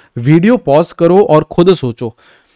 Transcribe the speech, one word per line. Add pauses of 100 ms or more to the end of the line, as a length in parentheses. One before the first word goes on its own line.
(180)
वीडियो
पॉज
करो
और
खुद
सोचो (420)